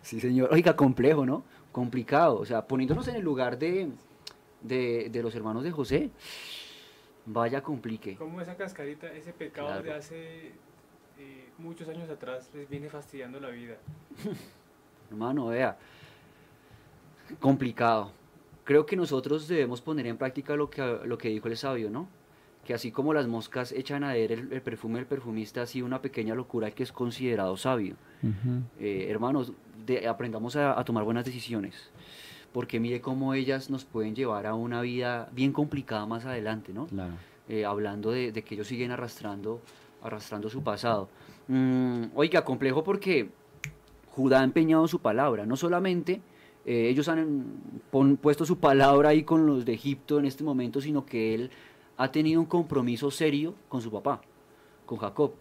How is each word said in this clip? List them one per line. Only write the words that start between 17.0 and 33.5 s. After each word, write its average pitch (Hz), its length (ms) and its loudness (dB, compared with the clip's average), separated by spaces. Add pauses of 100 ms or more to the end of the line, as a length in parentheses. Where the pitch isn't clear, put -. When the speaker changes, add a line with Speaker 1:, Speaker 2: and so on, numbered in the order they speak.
Speaker 1:
complicado. 117 720 2 (520)
Creo 147 220 6
que 196 100 -4
nosotros 151 520 -2
debemos 135 340 0
poner 147 260 -4
en 117 100 -4
práctica 135 380 -4
lo 147 140 -2
que, 127 360 -4
lo 120 120 -4
que 113 120 -4
dijo 107 180 -4
el 113 100 -4
sabio, 123 320 -4
¿no? 139 180 -6 (580)
Que 123 80 -4
así 117 180 -6
como 143 220 0
las 147 140 2
moscas 117 440 -6
echan 139 320 -4
a 139 140 -2
él 113 140 2
el, 117 220 -6
el 131 80 -6
perfume 113 380 -6
del 123 60 -6
perfumista, 117 560 -6
así 123 200 -6
una 127 200 -4
pequeña 113 340 -4
locura 117 360 -4
que - 120 -6
es 123 80 -6
considerado 117 640 -2
sabio. 107 400 -2 (260)
Speaker 3:
Ujú. 123 400 0 (180)
Speaker 1:
Eh, 98 300 -2
hermanos, 120 440 0 (320)
de, 117 220 0
aprendamos 117 500 -4
a, 143 200 4
a 123 60 0
tomar 113 220 0
buenas 117 180 0
decisiones, 117 680 -8 (600)
porque 120 300 -4
mire 120 180 -2
cómo 135 340 -2
ellas 135 360 -2